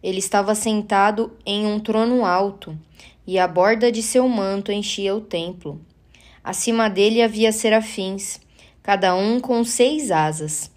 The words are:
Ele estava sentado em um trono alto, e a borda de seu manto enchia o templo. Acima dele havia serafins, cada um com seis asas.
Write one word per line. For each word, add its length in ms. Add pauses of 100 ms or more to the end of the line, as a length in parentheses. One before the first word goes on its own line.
Ele 160
estava 360
sentado 880
em 220
um 120
trono 460
alto, 500 (520)
e 120
a 80
borda 460
de 100
seu 240
manto 460
enchia 420
o 60
templo. 580 (640)
Acima 460
dele 320
havia 320
serafins, 880 (420)
cada 320
um 240
com 240
seis 480
asas. 680